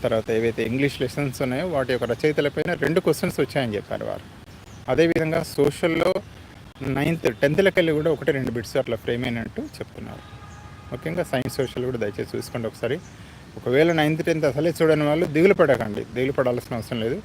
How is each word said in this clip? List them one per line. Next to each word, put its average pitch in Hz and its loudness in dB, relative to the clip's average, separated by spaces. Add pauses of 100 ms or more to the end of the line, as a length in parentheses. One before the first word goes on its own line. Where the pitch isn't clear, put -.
తర్వాత 117 0
ఏవైతే 113 2
ఇంగ్లీష్ 135 0
లెసన్స్ 135 -4
ఉన్నాయో 135 -2
వాటి 135 0
యొక్క 123 0
రచయితలపైన 151 0
రెండు 160 2
క్వశ్చన్స్ 170 0
వచ్చాయని 131 0
చెప్పారు 107 -4
వారు. - -10 (500)
అదేవిధంగా 160 2
సోషల్‌లో 160 2 (680)
నైన్త్, 151 0
టెన్త్లకి 180 4
వెళ్ళి 165 4
కూడా 156 2
ఒకటి 139 0
రెండు 131 0
బిట్స్ 117 -4
అట్లా 123 0
ఫ్రేమ్ 120 -2
అయినట్టు 117 -4
చెప్తున్నారు. - -12 (720)
ముఖ్యంగా 160 -4
సైన్స్, 127 -2
సోషల్ 123 -2
కూడా 127 -4
దయచేసి 107 -4
చూసుకోండి 113 -6
ఒకసారి. 117 -4 (580)
ఒకవేళ 147 4
నైన్త్, 156 2
టెన్త్ 160 2
అసలే 147 2
చూడని 156 6
వాళ్ళు 151 2
దిగులు 170 6
పడకండి, 117 2 (100)
దిగులు 131 0
పడాల్సిన 123 0
అవసరం 117 -4
లేదు. 123 -2